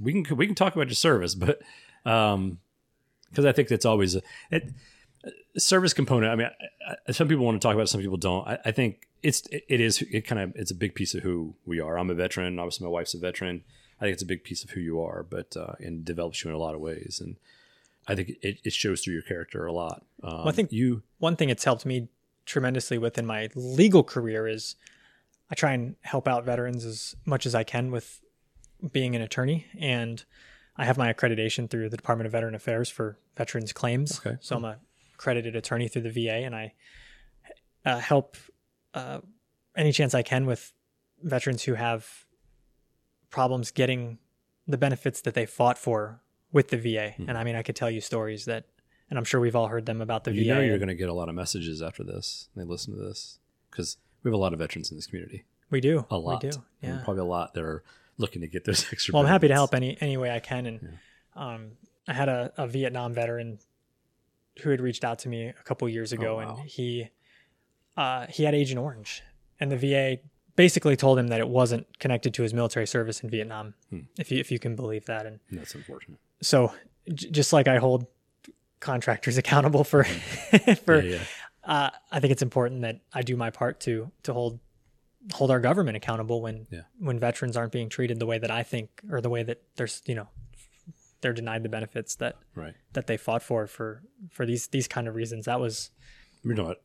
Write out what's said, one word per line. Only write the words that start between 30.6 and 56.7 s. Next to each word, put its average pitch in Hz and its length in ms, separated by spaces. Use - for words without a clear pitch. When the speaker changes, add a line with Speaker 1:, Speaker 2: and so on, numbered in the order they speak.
Speaker 2:
I 139 80
have 123 140
my 117 160
accreditation 113 560
through 113 180
the 110 80
Department 113 300
of 110 80
Veteran 113 220
Affairs 117 340
for 107 280
veterans 110 340
claims. 131 480
Speaker 1:
Okay. 113 220
Speaker 2:
So - 160
I'm 113 80
a 110 140
accredited 117 420
attorney 117 320
through 117 140
the 113 80
V 117 180
A, 113 160
and 127 100
I, 110 200
uh, 123 140
help, 139 360
uh, 131 260
any 151 160
chance 139 200
I 123 100
can 131 220
with - 280
veterans 131 420
who 127 120
have 117 500
problems 127 420
getting 123 460
the 143 100
benefits 135 440
that 113 120
they 117 120
fought 123 320
for 110 420
with 143 180
the - 80
V 113 200
A. 107 140
Speaker 1:
Hmm. - 180
Speaker 2:
And 120 80
I 113 60
mean, 117 120
I 113 80
could - 120
tell 120 140
you 110 120
stories 107 440
that, 113 200
and 139 80
I'm 120 80
sure 131 140
we've 120 160
all 113 120
heard 110 180
them 113 160
about 110 220
the 120 100
Speaker 1:
You 107 100
Speaker 2:
V 113 60
A. 127 60
Speaker 1:
know 139 60
you're 127 120
Speaker 2:
and 101 80
Speaker 1:
gonna 92 140
get 90 140
a 85 40
lot 85 160
of 82 60
messages 82 460
after - 220
this. - 520
They 92 80
listen 87 320
to 98 60
this - 380
'cause - 260
we 123 60
have 110 60
a - 20
lot 95 160
of 80 60
veterans 80 320
in 76 60
this 80 100
community. 90 360
Speaker 2:
We 135 120
do. 139 280
Speaker 1:
A 98 80
lot. 85 260
Speaker 2:
We 135 80
do. 143 60